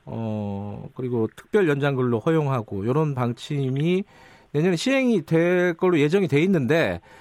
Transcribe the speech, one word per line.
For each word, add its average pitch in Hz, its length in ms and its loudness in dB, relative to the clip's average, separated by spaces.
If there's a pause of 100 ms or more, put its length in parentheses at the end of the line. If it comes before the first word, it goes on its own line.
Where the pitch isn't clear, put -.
어, 107 800 -8 (120)
그리고 123 300 -2 (100)
특별 202 320 0
연장 143 280 0
근로 123 220 0
허용하고 135 640 -2
이런 143 300 0
방침이 139 880 -2 (480)
내년에 170 240 2
시행이 254 500 0
될 175 500 2
걸로 175 220 2
예정이 156 300 2
돼 143 120 2
있는데 147 600 2 (200)